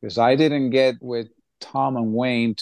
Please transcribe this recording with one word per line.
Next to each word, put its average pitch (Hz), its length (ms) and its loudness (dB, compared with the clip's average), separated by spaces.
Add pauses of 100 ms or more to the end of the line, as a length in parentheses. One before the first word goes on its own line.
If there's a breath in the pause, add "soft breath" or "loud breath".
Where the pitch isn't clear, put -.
Because 110 180 -10
I 123 180 4
didn't 143 340 2
get 131 300 2
with 120 280 -8 (320)
Tom 135 360 -4
and 113 180 -2
Wayne 117 480 0